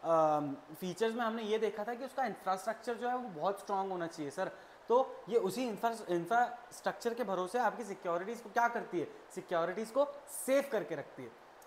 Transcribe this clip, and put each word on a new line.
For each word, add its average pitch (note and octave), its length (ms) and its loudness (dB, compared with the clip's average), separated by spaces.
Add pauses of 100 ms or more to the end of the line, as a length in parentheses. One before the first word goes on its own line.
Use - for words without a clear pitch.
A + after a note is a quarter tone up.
अम, D3+ 540 6 (220)
features G#3+ 360 0
में A#3 100 0
हमने A3+ 180 -2
ये G#3+ 140 2
देखा G#3 260 0
था A#3 100 -4
कि B3 120 -6
उसका C4 200 -2
infrastructure G3+ 680 -2
जो A#3 160 -2
है B3 60 2
वो B3 140 -4
बहुत F#3 300 0
strong G3 320 0
होना F3 160 -2
चाहिए। D3+ 240 -6
sir, F#3 200 -2 (380)
तो B3+ 400 4
ये A3+ 80 4
उसी G#3 300 2
इंफ्रा-, A3 420 -2
infrastructure A3+ 1040 0
के A#3+ 100 -2
भरोसे F#3 360 0
आपकी G#3+ 240 0
securities F#3+ 580 -4
को G#3+ 80 -14
क्या A#3 180 4
करती G3 320 -2
है? C#3+ 80 0 (280)
Securities F3+ 560 0
को C#4 160 4 (380)
save C4+ 260 4
करके F3 240 0
रखती C3+ 280 -10
है। - 260 -16 (180)